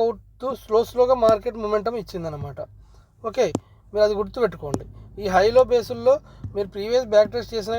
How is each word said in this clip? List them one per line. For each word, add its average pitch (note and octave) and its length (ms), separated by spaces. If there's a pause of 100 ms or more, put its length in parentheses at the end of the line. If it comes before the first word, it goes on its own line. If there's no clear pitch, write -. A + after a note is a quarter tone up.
అవుతూ A#3 420 (160)
స్లో G#3+ 160 (120)
స్లోగా B3 240 (100)
మార్కెట్ A3 400
మొమెంటం G#3 380
ఇచ్చిందనమాట. D3+ 580 (680)
ఓకే, A3 180 (460)
మీరు G#3 140
అది G#3 140
గుర్తుపెట్టుకోండి. F#3+ 640 (380)
ఈ G#3 140
హై F#3+ 100 (100)
లో C4 60 (100)
బేసుల్లో A#3+ 420 (400)
మీరు G3+ 200
ప్రీవియస్ A3+ 400
బ్యాక్ G#3 200
టెస్ట్ A#3 200
చేసినా A3 240